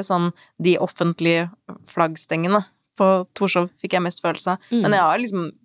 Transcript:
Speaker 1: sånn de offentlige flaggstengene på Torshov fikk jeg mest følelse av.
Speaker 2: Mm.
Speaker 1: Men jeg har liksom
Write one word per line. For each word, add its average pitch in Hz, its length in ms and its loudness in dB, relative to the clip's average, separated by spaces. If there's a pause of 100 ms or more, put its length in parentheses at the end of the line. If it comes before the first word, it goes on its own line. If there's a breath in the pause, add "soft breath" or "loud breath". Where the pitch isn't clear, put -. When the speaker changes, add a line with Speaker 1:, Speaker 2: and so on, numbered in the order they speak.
Speaker 1:
sånn 175 300 0 (300 soft breath)
de 175 160 4
offentlige 170 720 0 (360)
flaggstengene 165 800 -2 (320)
på 190 360 2
Torshov 180 360 0 (120)
fikk - 120 -4
jeg 185 100 0
mest 175 180 -4
følelse 165 320 -2
av. 190 40 -2 (140)
Speaker 2:
Mm. 233 100 2
Speaker 1:
Men 202 100 2
jeg 202 100 4
har 165 160 4
liksom 196 340 -4 (140)